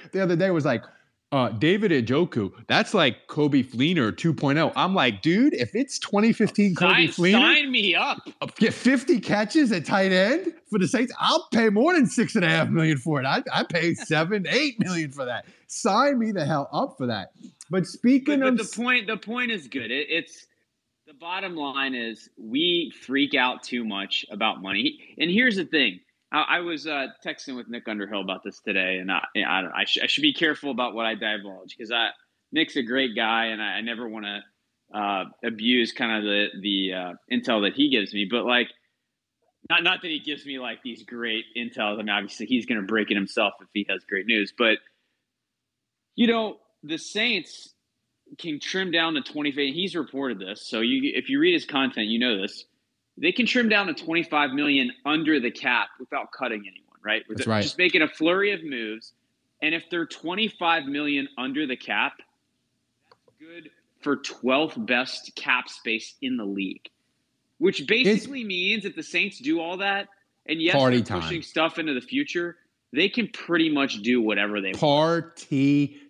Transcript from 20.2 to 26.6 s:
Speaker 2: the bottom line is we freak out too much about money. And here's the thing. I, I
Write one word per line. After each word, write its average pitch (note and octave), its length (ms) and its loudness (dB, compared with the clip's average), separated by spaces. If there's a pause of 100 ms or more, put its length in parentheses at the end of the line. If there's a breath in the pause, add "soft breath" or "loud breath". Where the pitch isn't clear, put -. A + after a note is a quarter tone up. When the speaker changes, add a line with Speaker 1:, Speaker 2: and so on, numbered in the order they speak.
Speaker 2:
the D3+ 60 -20
bottom F3 440 -8
line C3+ 380 -2
is A2+ 440 -8
we D3+ 520 0 (140)
freak C#3 300 0
out B2+ 280 2
too A#2+ 220 -6
much G2+ 460 -4
about G#2 320 -2
money. G2+ 560 -4
And D#3+ 120 0
here's A3+ 260 2
the F3 100 -2
thing. B2+ 340 0 (320)
I, D3+ 160 2
I E3+ 120 2